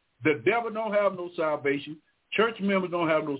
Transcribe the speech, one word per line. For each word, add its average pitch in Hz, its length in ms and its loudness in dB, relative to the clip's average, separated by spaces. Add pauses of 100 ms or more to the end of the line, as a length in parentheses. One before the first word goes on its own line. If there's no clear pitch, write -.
(240)
The 139 220 2
devil 226 260 0
don't 220 220 -4
have 202 200 4
no 175 220 -8
salvation. 147 640 -2 (360)
Church 220 260 0
members 190 320 0
don't 170 180 0
have 156 160 2
no 143 140 -4